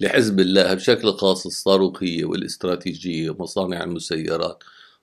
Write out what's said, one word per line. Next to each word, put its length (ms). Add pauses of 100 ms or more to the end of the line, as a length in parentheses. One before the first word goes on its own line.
لحزب 400
الله 340
بشكل 380
خاص 340
الصاروخية 800
والاستراتيجية 1040
ومصانع 540
المسيرات، 800 (380)